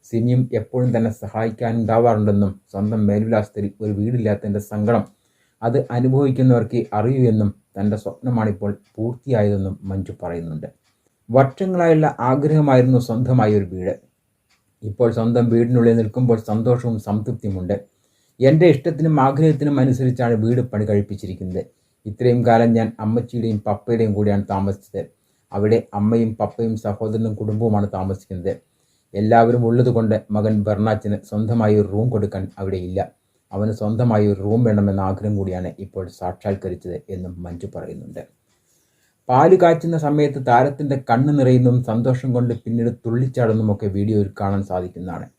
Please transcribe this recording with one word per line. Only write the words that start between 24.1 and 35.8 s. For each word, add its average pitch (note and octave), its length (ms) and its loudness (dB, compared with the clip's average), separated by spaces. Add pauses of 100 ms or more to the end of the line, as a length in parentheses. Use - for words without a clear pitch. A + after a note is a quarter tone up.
കൂടെയാണ് G2+ 340 0
താമസിച്ചത്. G2 540 -4 (500)
അവിടെ G#2+ 260 2 (160)
അമ്മയും A2 400 0
പപ്പയും A2+ 420 -4
സഹോദരനും A2 580 -4
കുടുംബവുമാണ് G#2 580 -2
താമസിക്കുന്നത്. F#2+ 640 -6 (600)
എല്ലാവരും A#2 520 4
ഉള്ളതുകൊണ്ട് A#2 500 2 (140)
മകൻ G#2+ 320 0
ബെർണാച്ചന് G#2 640 -2
സ്വന്തമായി G#2+ 500 0
ഒരു G#2 140 2
റൂം G#2+ 220 -2
കൊടുക്കാൻ G2 320 -4 (160)
അവിടെ F#2+ 200 -6
ഇല്ല. F2+ 220 -6 (520)
അവന് G#2 200 -2
സ്വന്തമായി G#2+ 540 0
ഒരു G2+ 160 0
റൂം G#2+ 220 0
വേണമെന്ന G2+ 360 2
ആഗ്രഹം G2+ 360 -2
കൂടിയാണ് F#2 420 -6
ഇപ്പോൾ F#2+ 300 -10